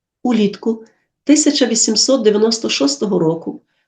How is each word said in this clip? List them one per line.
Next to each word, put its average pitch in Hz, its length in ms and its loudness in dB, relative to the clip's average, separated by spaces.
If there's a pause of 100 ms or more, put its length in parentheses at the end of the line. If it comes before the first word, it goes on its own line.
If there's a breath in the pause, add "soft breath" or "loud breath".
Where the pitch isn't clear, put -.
(240)
Улітку 226 600 -2 (380 loud breath)
тисяча 285 420 2
вісімсот 226 560 2
дев'яносто 214 480 0
шостого 214 500 -2
року, 165 420 -4 (260)